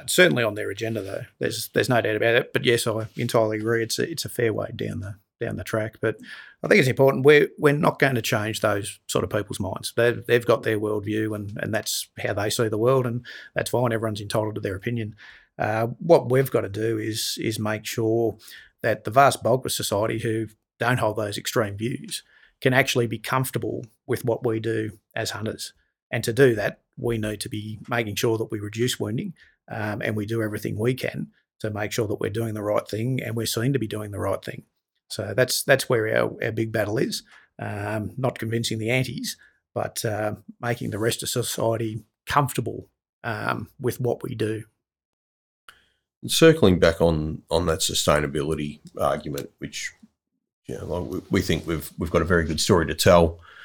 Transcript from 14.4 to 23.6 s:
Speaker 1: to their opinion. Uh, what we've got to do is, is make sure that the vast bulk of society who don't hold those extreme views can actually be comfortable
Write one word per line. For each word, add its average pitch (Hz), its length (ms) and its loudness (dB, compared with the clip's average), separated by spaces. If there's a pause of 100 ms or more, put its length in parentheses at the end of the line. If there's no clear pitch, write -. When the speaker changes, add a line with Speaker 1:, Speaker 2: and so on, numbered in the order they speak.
Speaker 1:
to 110 60 -8
their 101 140 -4
opinion. 110 400 -6 (420)
Uh, 110 300 0 (120)
what 143 320 4
we've 131 200 4
got 117 100 2
to 104 80 -4
do 110 280 -2
is, 110 440 -4
is 107 180 -2
make 107 260 -4
sure 113 520 0 (440)
that 110 220 0
the - 80 -6
vast 131 320 6
bulk 127 220 2
of - 80 -4
society 110 460 -2
who 110 280 -2 (320)
don't 120 200 2
hold 107 180 0
those 104 200 -4
extreme 101 380 -2
views 123 480 -6 (380)
can 131 120 4
actually 127 340 4
be 113 120 -4
comfortable 123 640 -2 (240)